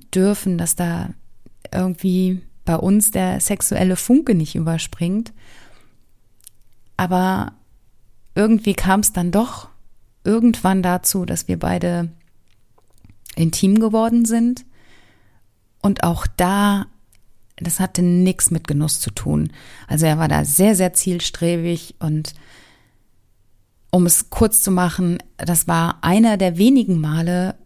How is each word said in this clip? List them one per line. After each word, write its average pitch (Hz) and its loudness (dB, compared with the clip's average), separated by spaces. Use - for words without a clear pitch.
dürfen, 190 0
dass 170 -2
da 175 -4
irgendwie 185 0
bei 165 0
uns 202 2
der 185 -2
sexuelle 185 0
Funke 262 2
nicht 156 -2
überspringt. 170 -4
Aber 185 -2
irgendwie 208 2
kam's 190 0
dann 175 -2
doch 214 -2
irgendwann 214 2
dazu, 180 -2
dass 170 -6
wir 180 -2
beide 175 -2
intim 190 2
geworden 226 2
sind. 233 0
Und 202 0
auch 170 -2
da, 202 0
das 170 -4
hatte 185 -2
nix 180 2
mit 160 -4
Genuss 151 -2
zu - -6
tun. 147 -2
Also 156 0
er 156 2
war 160 0
da 151 2
sehr, 190 2
sehr 185 0
zielstrebig 170 -4
und 156 -4
um 180 4
es - 0
kurz - 2
zu - 0
machen, 180 0
das 165 -2
war 165 0
einer 214 4
der 180 0
wenigen 214 4
Male, 170 -2